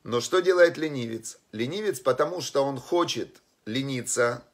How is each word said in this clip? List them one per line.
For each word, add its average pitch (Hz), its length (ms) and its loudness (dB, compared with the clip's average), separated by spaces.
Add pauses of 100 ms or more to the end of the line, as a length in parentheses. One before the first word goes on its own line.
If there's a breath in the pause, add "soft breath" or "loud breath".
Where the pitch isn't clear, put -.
Но 117 200 -2
что 185 180 0
делает 175 360 6
ленивец? 127 640 -6 (140)
Ленивец, 156 480 -4
потому 156 420 0
что 139 240 0
он 139 140 -4
хочет - 640 -2 (220)
лениться 127 800 -2 (100)